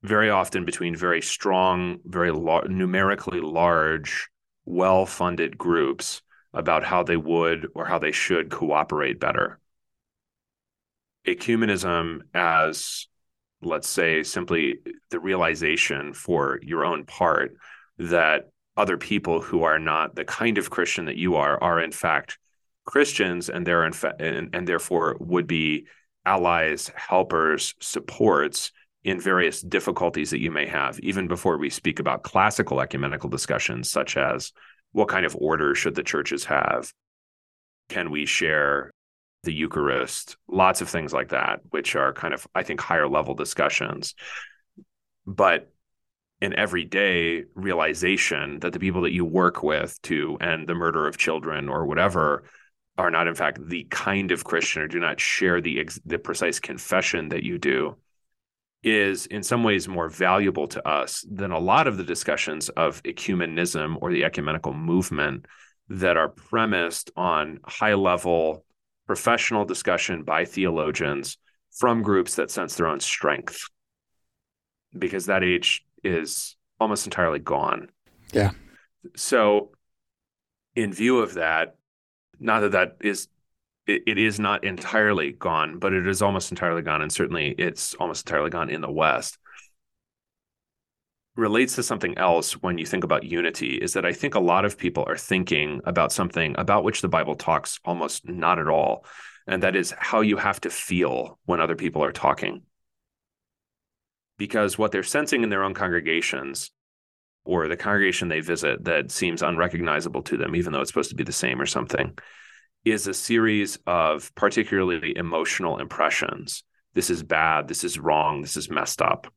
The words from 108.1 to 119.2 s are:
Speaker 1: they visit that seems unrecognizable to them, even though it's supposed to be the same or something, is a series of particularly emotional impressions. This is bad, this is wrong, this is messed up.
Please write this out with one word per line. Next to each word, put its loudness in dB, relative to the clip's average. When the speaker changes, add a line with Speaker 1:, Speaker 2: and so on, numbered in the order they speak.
Speaker 1:
they 0
visit 0
that 0
seems -2
unrecognizable 0
to -2
them, -2
even 0
though 0
it's -2
supposed 0
to -10
be -2
the -8
same -2
or 0
something, -2
is 2
a -4
series 2
of 2
particularly 0
emotional -2
impressions. -2
This 0
is -2
bad, 2
this -6
is -4
wrong, 2
this -8
is -8
messed -2
up. 0